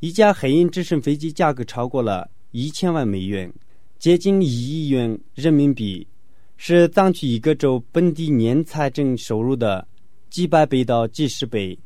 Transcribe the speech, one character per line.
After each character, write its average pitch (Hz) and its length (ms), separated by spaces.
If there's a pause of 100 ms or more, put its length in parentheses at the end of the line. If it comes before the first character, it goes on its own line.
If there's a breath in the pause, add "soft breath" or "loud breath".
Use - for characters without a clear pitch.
一 165 120
架 208 200
黑 135 200
鹰 170 160
直 175 140
升 165 180
飞 143 160
机 151 160
价 156 220
格 123 100
超 120 240
过 127 140
了 98 260 (220)
一 123 200
千 175 220
万 151 140
美 98 180
元， 95 260 (480)
接 170 200
近 196 240
一 175 40
亿 139 420
元 120 300 (160)
人 156 200
民 143 180
币， 101 340 (520)
是 175 300
藏 190 220
区 175 160
一 117 120
个 151 160
州 131 360
本 170 220
地 160 160
年 127 340
财 151 280
政 135 260
收 110 240
入 127 160
的 104 300 (420)
几 175 180
百 156 200
倍 127 180
到 117 240
几 151 180
十 131 200
倍。 98 400